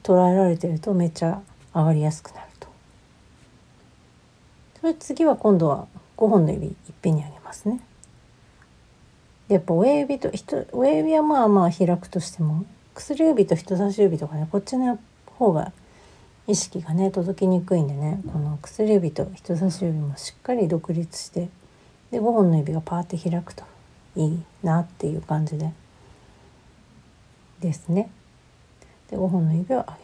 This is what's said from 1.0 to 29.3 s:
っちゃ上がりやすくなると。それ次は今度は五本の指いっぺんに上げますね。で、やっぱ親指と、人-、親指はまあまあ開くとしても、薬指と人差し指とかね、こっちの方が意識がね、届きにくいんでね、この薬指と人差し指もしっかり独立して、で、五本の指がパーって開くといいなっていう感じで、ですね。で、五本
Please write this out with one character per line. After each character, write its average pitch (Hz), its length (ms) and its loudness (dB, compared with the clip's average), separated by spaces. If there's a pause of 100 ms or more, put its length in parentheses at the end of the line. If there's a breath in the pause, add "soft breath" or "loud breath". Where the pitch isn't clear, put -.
っ - 20 -6
ち 165 160 -6
ゃ 185 160 -4 (320)
上 160 120 2
が 160 80 4
り 151 80 2
や 151 100 0
す 156 120 -12
く - 80 -20
な - 100 -20
る - 60 -20 (120)
と。 - 80 -20 (2000)
そ 320 80 -4
れ 320 80 0
次 311 300 -2
は 277 100 4
今 208 220 4
度 160 100 2
は - 200 -2 (280)
五 220 120 2
本 190 180 6
の 151 60 0
指 - 160 -6
い - 20 -10
っ - 40 -12 (280)
ぺ 165 100 2
ん 156 40 4
に 147 80 -2
上 147 60 -16
げ - 100 -20
ま - 140 -18
す - 160 -6
ね。 247 120 -4 (1700 soft breath)
で、 202 80 4
や 170 60 2
っ - 20 -8
ぱ 180 100 0
親 254 260 4
指 277 200 -2
と、 - 120 -4
人-、 - 420 -6
親 277 240 2
指 311 180 2
は 311 60 4
ま 302 220 4
あ 214 40 6
ま 196 180 6
あ 175 60 2
開 175 260 2
く - 120 -16
と 180 100 -6
し - 120 -8
て 170 120 -4
も、 156 220 -2 (280)
薬 302 320 -2
指 240 220 4
と 175 80 0
人 175 220 -2
差 202 140 0
し 208 100 -2
指 175 160 4
と 147 100 -6
か 156 80 -10
ね、 156 160 -4
こ 202 60 -2
っ 202 40 0
ち 254 160 -6
の 247 220 -2 (380)
方 214 160 4
が 156 180 -4 (760 soft breath)
意 208 80 2
識 - 260 -6
が 160 120 -6
ね、 190 180 2
届 180 300 -4
き 190 60 2
に 180 140 2
く 180 160 0
い 160 40 2
ん 143 60 0
で 143 60 -4
ね、 151 280 -4 (100)
こ 156 80 -4
の 147 220 -4
薬 214 300 -2
指 175 200 2
と - 240 -6
人 - 200 -6
差 180 140 0
し 180 160 -4
指 160 120 -2
も 143 200 -6
し - 200 -14
っ - 40 -20
か 247 140 -4
り 208 120 0
独 165 240 -2
立 165 300 -6
し - 80 -16
て、 175 200 -6 (640 soft breath)
で、 240 80 -4
五 226 140 2
本 202 160 6
の 165 80 4
指 151 160 -2
が 160 80 -4
パ 170 160 -6
ー - 40 -2
っ 170 40 -8
て 170 120 -6
開 170 240 -4
く - 120 -16
と - 100 -20 (520)
い 160 100 0
い 165 180 -2 (200)
な 165 160 2
っ 170 80 -2
て - 200 -8
い 156 80 -4
う 160 60 -8
感 156 240 -2
じ 151 120 -6
で、 160 140 -4 (1900 soft breath)
で 175 140 -2
す - 160 -12
ね。 190 200 0 (1000 soft breath)
で、 - 60 -6
五 185 100 0
本 170 180 2